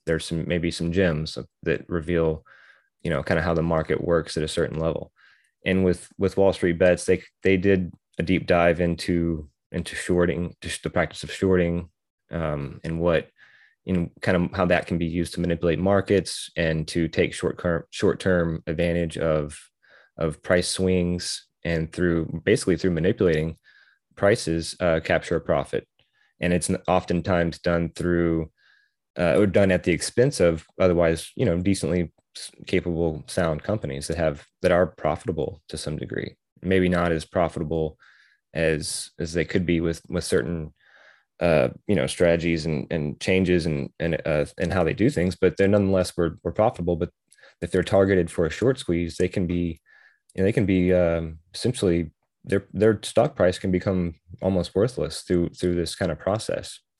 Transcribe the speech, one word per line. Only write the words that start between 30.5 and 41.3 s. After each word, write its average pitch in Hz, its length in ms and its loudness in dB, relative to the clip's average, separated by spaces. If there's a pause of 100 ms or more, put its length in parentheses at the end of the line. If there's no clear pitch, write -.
otherwise, 85 560 2
you 123 120 0
know, 87 120 2
decently 90 540 0 (240)
s-, - 140 -16 (160)
capable, 82 600 -2
sound 82 360 -2
companies 71 460 -6
that 80 100 -4
have, 78 260 -2 (160)
that 90 120 2
are 87 140 4
profitable 76 800 -4
to 78 100 -10
some 76 180 -6
degree. - 400 -8 (240)
Maybe 92 300 2
not 87 200 2
as 80 140 -2
profitable 80 720 -2 (560)
as, 80 640 -2
as 80 140 -6
they 82 140 0
could 92 180 0
be 82 160 2
with, 82 300 -2
with 87 140 -4
certain, 80 500 -2 (640)